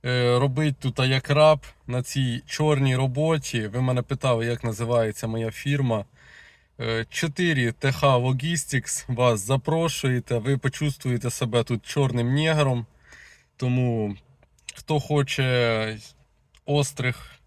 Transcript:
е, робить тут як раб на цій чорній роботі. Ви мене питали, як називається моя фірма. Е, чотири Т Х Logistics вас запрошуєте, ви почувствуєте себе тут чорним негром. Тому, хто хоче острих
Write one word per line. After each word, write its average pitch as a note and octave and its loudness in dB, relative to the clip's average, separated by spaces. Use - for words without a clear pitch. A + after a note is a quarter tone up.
е, B2 2
робить C#3 0
тут B2+ -4
як C3 0
раб D3+ 6
на B2 -4
цій B2 -2
чорній C#3 2
роботі. C3+ 0
Ви A#2 -2
мене B2+ 0
питали, B2 0
як A#2+ -4
називається A2+ -2
моя A2+ -4
фірма. C3 -2
Е, A2+ -4
чотири D3 0
Т C#3 -2
Х C3+ 4
Logistics B2+ -2
вас A#2 4
запрошуєте, C3 0
ви C3 0
почувствуєте C3 -2
себе A#2+ 0
тут A2+ -4
чорним C3+ 0
негром. D3 2
Тому, A#2+ 0
хто D3+ -2
хоче B2 0
острих C3+ -2